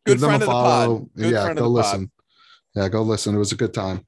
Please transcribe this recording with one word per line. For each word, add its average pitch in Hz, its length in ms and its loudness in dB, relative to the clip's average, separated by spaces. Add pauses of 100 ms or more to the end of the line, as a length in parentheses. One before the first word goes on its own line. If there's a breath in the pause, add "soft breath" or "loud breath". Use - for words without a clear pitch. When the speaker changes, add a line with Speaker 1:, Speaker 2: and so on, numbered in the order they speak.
Speaker 1:
Good 202 80 4
Speaker 2:
give 123 80 4
them 147 80 2
Speaker 1:
friend - 140 2
Speaker 2:
a - 20 0
Speaker 1:
of - 40 0
the 123 40 0
pod. 123 340 2
Speaker 2:
follow. 117 300 -4
Speaker 1:
Good 110 160 -2
Speaker 2:
Yeah, 104 120 0
Speaker 1:
friend 156 140 -4
of 123 60 0
Speaker 2:
go 117 80 2
Speaker 1:
the 117 100 2
pod. 101 100 0
Speaker 2:
listen. 95 200 -6 (640 soft breath)
Yeah, 98 160 0
go 110 120 -2
listen. 107 320 -2
It 104 40 0
was 101 140 -2
a 95 40 -6
good 113 160 -4
time. 95 360 -6